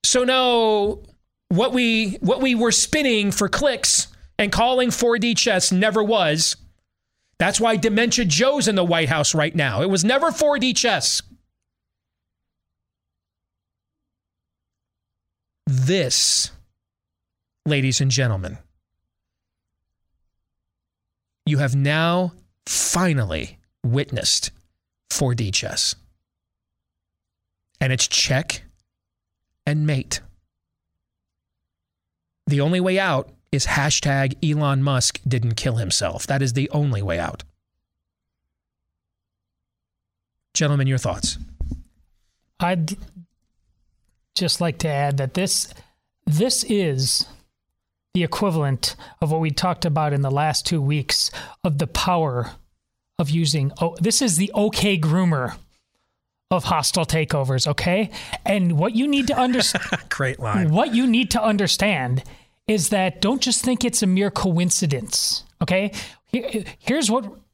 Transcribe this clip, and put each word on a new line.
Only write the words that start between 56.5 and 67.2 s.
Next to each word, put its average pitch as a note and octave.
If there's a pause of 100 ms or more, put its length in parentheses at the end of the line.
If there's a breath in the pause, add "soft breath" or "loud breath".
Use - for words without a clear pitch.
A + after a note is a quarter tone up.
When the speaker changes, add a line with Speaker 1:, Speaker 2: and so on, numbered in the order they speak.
Speaker 2:
of F3+
hostile E3
takeovers, C#3
okay? F3+ (340 loud breath)
And F#3+
what F#3
you B3+
need C#4
to C#4+
underst- -
Speaker 1:
<laughs> -
Great C3
line. C#3
Speaker 2:
What A#3
you B3
need A#3
to A3+
understand G3 (440 loud breath)
is G#3+
that F#3+
don't B3
just -
think B3+
it's A#3+
a G3+
mere F#3+
coincidence, F3 (180)
okay? F#3+ (340 loud breath)
He-, A#3 (120)
here's C4
what A#3 (280)